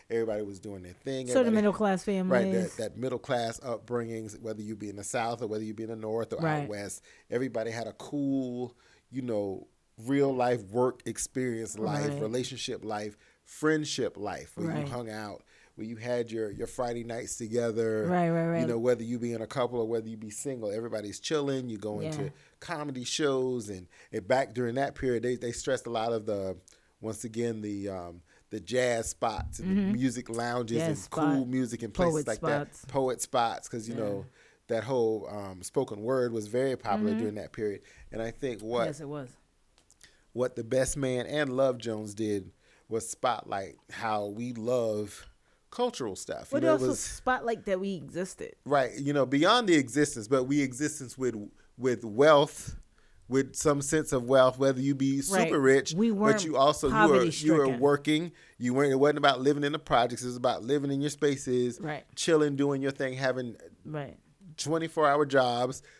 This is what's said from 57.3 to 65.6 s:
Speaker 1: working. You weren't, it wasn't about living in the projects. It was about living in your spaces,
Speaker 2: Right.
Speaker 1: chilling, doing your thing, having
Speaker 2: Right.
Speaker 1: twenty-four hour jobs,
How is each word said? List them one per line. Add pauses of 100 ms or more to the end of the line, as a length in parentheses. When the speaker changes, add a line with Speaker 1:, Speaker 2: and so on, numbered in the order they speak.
Speaker 1:
working. (260)
You
weren't,
it
wasn't
about
living
in
the
projects.
It
was
about
living
in
your
spaces,
Speaker 2:
Right. (120)
Speaker 1:
chilling,
doing
your
thing,
having (300)
Speaker 2:
Right. (400)
Speaker 1:
twenty-four
hour
jobs, (180)